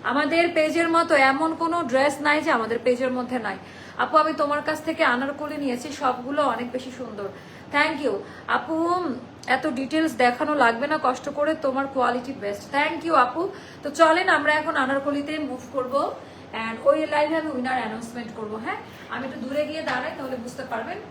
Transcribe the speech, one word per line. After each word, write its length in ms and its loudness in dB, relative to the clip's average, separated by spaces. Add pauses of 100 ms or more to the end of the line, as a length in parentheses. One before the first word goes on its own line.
আমাদের 500 2
পেজের 360 2
মতো 260 4
এমন 400 4
কোনো 280 0
ড্রেস 380 2
নাই 200 2
যে 100 0
আমাদের 320 2
পেজের 280 2
মধ্যে 280 -4
নাই। 180 -6 (400)
আপু, 200 4
আমি 160 6
তোমার 280 0
কাছ 220 -2
থেকে 200 0
আনারকলি 540 0
নিয়েছি, 340 -4
সবগুলো 520 0
অনেক 280 0
বেশি 260 -6
সুন্দর। 300 -8 (460)
Thank 320 4
you 80 2 (340)
আপু, 280 0 (720)
এত 200 2
ডিটেলস 480 0
দেখানো 400 2
লাগবে 320 4
না 160 0
কষ্ট 260 0
করে, 260 0
তোমার 320 0
কোয়ালিটি 460 0
বেস্ট। 420 -6
Thank 300 0
you 100 2
আপু। 340 4 (340)
তো 60 -4
চলেন 400 6
আমরা 240 4
এখন 220 0
আনারকলিতে 640 0
মুভ 200 -6 (140)
করব, 400 0 (400)
and 300 -6
ওই 240 4
লাইভে 280 2
আমি 160 -2
উইনার 280 -2
অ্যানাউন্সমেন্ট 560 -8
করব, 280 -8
হ্যাঁ। 140 -4 (320)
আমি 180 -6
একটু 120 -10
দূরে 260 -2
গিয়ে 160 -6
দাঁড়াই, 360 -4
তাহলে 180 -6
বুঝতে 340 -10
পারবেন। 280 -6 (140)